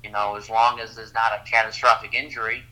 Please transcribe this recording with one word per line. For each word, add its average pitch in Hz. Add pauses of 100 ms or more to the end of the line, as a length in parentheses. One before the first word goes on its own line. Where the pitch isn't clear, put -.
you 104
know, 104
as 104
long 117
as 113
there's 110
not 113
a 104
catastrophic 113
injury 123